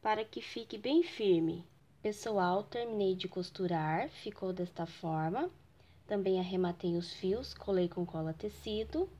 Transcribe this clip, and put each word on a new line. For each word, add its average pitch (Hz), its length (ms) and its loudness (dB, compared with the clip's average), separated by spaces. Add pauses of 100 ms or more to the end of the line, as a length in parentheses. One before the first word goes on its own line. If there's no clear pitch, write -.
para 214 220 0
que - 180 -10
fique - 360 -10
bem 285 260 4
firme. 170 640 2 (340)
Pessoal, 208 600 2
terminei 214 520 0
de 185 120 -6
costurar, 175 840 0
ficou 190 440 -6
desta 175 320 -4
forma. 165 640 -2 (580)
Também 190 320 2
arrematei 180 560 0
os 175 180 -4
fios, 208 400 -2
colei 180 360 2
com 175 160 -2
cola 160 280 -4
tecido. 220 760 -4 (100)